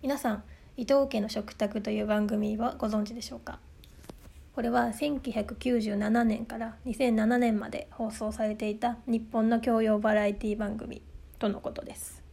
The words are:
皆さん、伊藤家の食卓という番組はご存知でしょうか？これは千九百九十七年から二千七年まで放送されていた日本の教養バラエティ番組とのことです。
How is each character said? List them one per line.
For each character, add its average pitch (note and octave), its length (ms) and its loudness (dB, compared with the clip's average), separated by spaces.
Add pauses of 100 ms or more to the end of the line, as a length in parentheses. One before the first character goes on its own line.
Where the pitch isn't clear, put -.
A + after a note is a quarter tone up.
皆 C#4 160 0
さ A3+ 160 0
ん、 G3+ 100 -8 (320)
伊 B3 80 -4
藤 C#4 240 6
家 A3 140 0
の G#3 80 -2
食 G#3+ 240 -6
卓 G#3 260 -2
と G#3+ 100 -4
い G#3+ 120 0
う G#3 40 -2
番 G#3 200 4
組 G#3 320 0
は A#3 180 0
ご A3+ 120 -2
存 G#3+ 160 2
知 A3 100 -10
で A#3 80 -10
し - 100 -12
ょ B3 40 -12
う A#3 40 -12
か？ - 180 -12 (960)
こ C4+ 60 -4
れ A#3 80 0
は A#3+ 240 2
千 D4 280 -2
九 A#3+ 120 -6
百 G#3+ 240 -4
九 B3 240 2
十 G#3 160 -2
七 A3 280 2
年 A3+ 200 2
か A3+ 140 -10
ら A3+ 260 -8
二 B3 80 -4
千 A#3+ 240 2
七 A3 220 4
年 A#3 200 4
ま G3+ 120 -6
で - 220 -8
放 A3 180 -4
送 A3 200 -4
さ A3 160 -2
れ G#3+ 80 0
て G#3+ 140 -4
い G#3 80 -2
た A#3+ 300 -2
日 A3+ 260 0
本 A3 160 4
の A#3 140 4
教 A3+ 180 4
養 G#3+ 180 4
バ G#3+ 140 4
ラ G#3 140 4
エ G3+ 80 2
テ G#3+ 140 -4
ィ G#3 100 -2
番 G#3 180 -2
組 - 240 -10 (380)
と A3+ 100 0
の G3+ 140 -2
こ - 80 -4
と - 160 -10
で - 80 -12
す。 - 280 -14 (100)